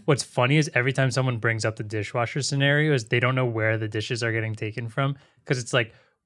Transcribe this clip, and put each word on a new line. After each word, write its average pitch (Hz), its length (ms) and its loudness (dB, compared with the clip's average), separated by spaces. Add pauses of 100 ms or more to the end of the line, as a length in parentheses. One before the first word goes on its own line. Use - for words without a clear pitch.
what's 139 180 2
funny 131 360 2
is 147 160 2
every 123 180 2
time 131 180 2
someone 127 280 0
brings 110 260 0
up 107 120 -2
the 110 80 -8
dishwasher 113 580 -4
scenario 143 500 2
is 120 140 0
they 123 140 0
don't 127 140 2
know 131 120 0
where 110 320 0
the 107 100 -4
dishes 110 340 -4
are 113 100 0
getting 110 220 -2
taken 110 340 -6
from. 139 280 -2 (300)
'Cause 135 120 0
it's 117 140 -8
like, 120 220 0 (320)